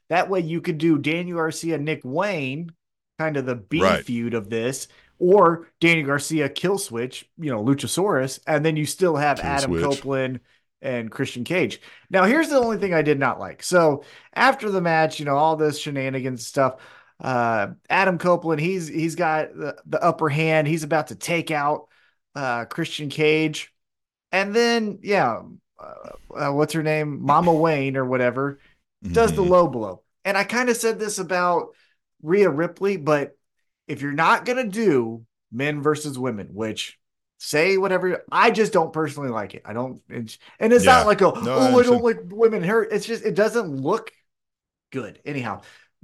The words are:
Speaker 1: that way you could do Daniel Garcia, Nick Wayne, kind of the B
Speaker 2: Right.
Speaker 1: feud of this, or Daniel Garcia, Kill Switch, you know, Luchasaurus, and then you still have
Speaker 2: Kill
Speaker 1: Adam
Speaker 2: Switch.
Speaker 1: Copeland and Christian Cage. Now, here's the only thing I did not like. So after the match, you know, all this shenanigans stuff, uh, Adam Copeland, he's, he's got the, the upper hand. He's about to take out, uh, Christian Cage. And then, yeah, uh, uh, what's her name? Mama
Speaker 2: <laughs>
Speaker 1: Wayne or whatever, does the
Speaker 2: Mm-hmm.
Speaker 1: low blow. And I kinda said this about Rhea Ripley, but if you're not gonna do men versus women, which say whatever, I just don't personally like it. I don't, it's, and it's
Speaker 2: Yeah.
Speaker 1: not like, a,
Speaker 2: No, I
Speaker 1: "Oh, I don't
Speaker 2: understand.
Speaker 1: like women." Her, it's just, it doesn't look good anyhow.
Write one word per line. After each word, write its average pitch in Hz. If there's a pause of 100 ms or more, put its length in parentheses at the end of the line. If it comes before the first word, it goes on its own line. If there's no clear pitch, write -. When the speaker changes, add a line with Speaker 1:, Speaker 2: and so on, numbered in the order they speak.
Speaker 1:
that 175
way 190
you 160
could 165
do 160
Daniel 170
Garcia, 160
Nick 147
Wayne, 156 (480)
kind 160
of 127
the 127
B 120
Speaker 2:
Right. 85
Speaker 1:
feud 117
of 104
this, 117 (320)
or 180 (120)
Daniel 165
Garcia, 143
Kill 185
Switch, 120
you 151
know, 107
Luchasaurus, 139
and 151
then 160
you 151
still 170
have 143
Speaker 2:
Kill -
Speaker 1:
Adam 139
Speaker 2:
Switch. 82
Speaker 1:
Copeland 135 (420)
and 120
Christian 127
Cage. 156 (280)
Now, 185
here's 302
the 285
only 226
thing 185
I 156
did 147
not 123
like. 92
So 156 (300)
after 214
the 190
match, 160
you 151
know, 139
all 160
this 151
shenanigans 131
stuff, 131 (380)
uh, 117 (240)
Adam 185
Copeland, 165
he's, 175
he's 156
got 156
the, 147
the 151
upper 160
hand. 156
He's 160
about 151
to 107
take 165
out, 147 (440)
uh, 123
Christian 156
Cage. 156 (600)
And 196
then, 233
yeah, 135 (360)
uh, - (260)
uh, 143
what's 147
her 160
name? 151
Mama 165
Speaker 2:
<laughs> -
Speaker 1:
Wayne 151
or 135
whatever, 127 (500)
does 214
the 196
Speaker 2:
Mm-hmm. 180
Speaker 1:
low 180
blow. 107 (240)
And 151
I 202
kinda 233
said 226
this 202
about 175 (520)
Rhea 185
Ripley, 170
but 147 (500)
if 135
you're 143
not 165
gonna 247
do 135 (280)
men 143
versus 147
women, 113
which 107 (380)
say 175
whatever, 185
I 196
just 208
don't 165
personally 143
like 104
it. -
I -
don't, 123
it's, 117 (220)
and 226
it's 196
Speaker 2:
Yeah. 254
Speaker 1:
not 240
like, 208
a, 190
Speaker 2:
No, -
I -
Speaker 1:
"Oh, - (360)
I 247
don't 247
Speaker 2:
understand. 233
Speaker 1:
like 226
women." 208
Her, 214
it's 202
just, 226
it 202
doesn't 208
look 143 (800)
good 107
anyhow. 123 (420)